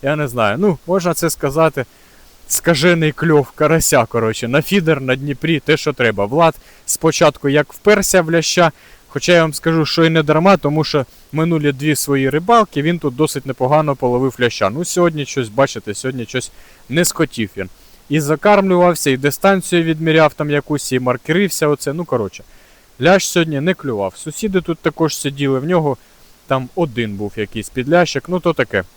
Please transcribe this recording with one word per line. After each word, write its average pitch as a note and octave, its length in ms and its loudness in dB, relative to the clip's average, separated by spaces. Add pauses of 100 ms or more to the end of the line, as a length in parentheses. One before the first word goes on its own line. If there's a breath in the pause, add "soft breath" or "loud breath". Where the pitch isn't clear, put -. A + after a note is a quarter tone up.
я C#3+ 140 -2
не D3 120 -4
знаю. A#2 300 -2
Ну, F#3 280 0
можна F3 280 -2
це E3 160 -2
сказати, C#3+ 540 -2 (640 soft breath)
скажений E3 640 2
кльов D3+ 380 2
карася, D3+ 560 2
коротше, A2+ 420 -2
на C#3+ 140 0
фідер, D#3+ 380 0
на C3 160 -2
Дніпрі, D3 440 -4
те, D#3 160 2
що D3 160 -4
треба. G#2+ 340 0
Влад D#3+ 280 2 (320 soft breath)
спочатку D#3 640 0
як D3 240 0
вперся G3 500 2
в D#3+ 100 -2
ляща, E3 400 2 (360 soft breath)
хоча - 240 0
я E3+ 100 6
вам D#3 120 0
скажу, D#3+ 320 0
що - 180 2
і D#3+ 60 4
не D#3+ 120 2
дарма, D#3+ 340 4
тому D3+ 280 0
що - 220 -2 (260 soft breath)
минулі D#3 400 0
дві C#3+ 240 -2
свої C3+ 340 0
рибалки F3+ 520 0
він E3+ 160 0
тут C3+ 180 -4
досить C#3+ 300 -2
непогано C#3 500 0
половив B2 440 0
ляща. A2 300 0
Ну, C3+ 140 -6
сьогодні D#3+ 420 0
щось, A#2+ 220 -4
бачите, A2 460 -2
сьогодні C3 300 -8
щось - 280 -8 (360 soft breath)
не D#3+ 160 0
схотів A#2+ 520 -2
він. F#2+ 120 -8 (400 soft breath)
І D3 120 0
закармлювався, F3 920 2
і C3 60 2
дистанцію F3 680 0
відміряв D#3+ 520 2
там D3 160 -4
якусь, C#3+ 420 -2
і B2+ 80 0
маркерився D#3 680 0
оце, C#3+ 240 -2
ну, E3 120 -6
коротше. A2+ 400 -4 (580 soft breath)
Лящ F3+ 240 4
сьогодні D#3+ 340 -2
не E3+ 140 0
клював. G2+ 420 -4
Сусіди F#3+ 440 -4
тут E3 180 -6
також D#3+ 380 -2
сиділи, C#3 420 -2
в B2+ 60 -4
нього D#3 320 0 (500 soft breath)
там C3 280 -2
один A#2 400 -4
був G2+ 220 -8
якийсь G#2+ 320 -8
підлящик, D3 600 0
ну, F3 120 -4
то E3 120 -2
таке. G#2+ 320 -2 (120)